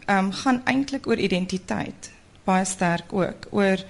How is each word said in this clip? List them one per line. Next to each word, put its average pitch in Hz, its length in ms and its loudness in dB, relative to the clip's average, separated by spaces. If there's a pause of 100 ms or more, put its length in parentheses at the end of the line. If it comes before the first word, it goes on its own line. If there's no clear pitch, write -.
ehm, 196 260 2
gaan 247 320 0
eintlik 269 420 -2
oor 226 120 2
identiteit, 185 920 -4 (340)
baie 190 200 4
sterk 170 480 -2
ook, - 380 -2
oor 196 260 4 (140)